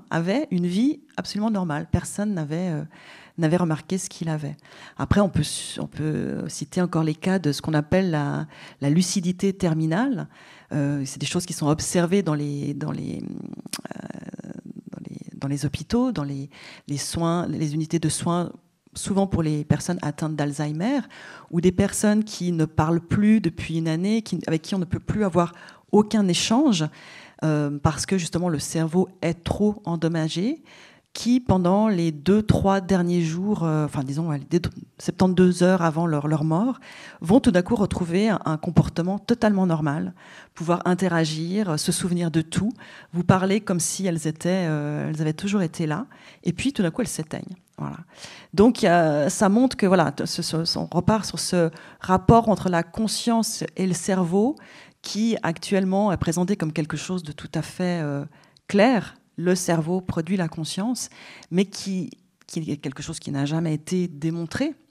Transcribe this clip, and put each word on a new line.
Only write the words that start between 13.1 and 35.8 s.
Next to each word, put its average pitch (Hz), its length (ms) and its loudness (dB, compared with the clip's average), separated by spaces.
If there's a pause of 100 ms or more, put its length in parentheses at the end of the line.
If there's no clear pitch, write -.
euh, - 800 -12 (960)
dans - 80 -12 (100)
les, - 280 -16
dans 139 100 -6
les 139 180 -2
hôpitaux, 240 460 -2
dans 160 120 -4
les, 143 260 -8 (360)
les 139 120 -6
soins, 165 500 -2
les 151 260 -2
unités 156 240 -2
de 160 100 0
soins, 170 440 -2 (420)
souvent 196 320 0
pour 190 160 0
les 151 240 0
personnes 175 340 0
atteintes 156 360 -4
d'Alzheimer, 151 640 -2 (500)
ou 170 100 0
des 180 100 6
personnes 208 540 2
qui 180 260 -4
ne 165 140 2
parlent 160 380 2
plus 214 400 4
depuis 165 340 -4
une 165 120 -2
année, 190 340 0
qui, 180 240 -6
avec 160 160 0
qui - 120 -6
on 196 40 0
ne 175 80 -2
peut - 120 -4
plus - 240 -2
avoir 175 300 2 (400)
aucun 214 360 6
échange, 214 580 4 (580)
euh, 147 380 0
parce 156 240 0
que 196 100 0
justement 175 320 -2
le 156 100 0
cerveau 165 520 0 (100)
est 165 240 -2
trop 208 400 0
endommagé, 165 800 -2 (520)
qui, 247 240 2
pendant 196 480 2
les 170 240 2
deux, 175 300 2
trois 196 400 2
derniers 175 400 2
jours, 170 420 -2
euh, 156 220 2
enfin, 143 180 -4
disons, 147 240 -4
ouais, 147 100 -2 (120)
les 175 100 2
deux, - 100 -4 (280)
soixante-douze 180 640 4
heures 185 180 6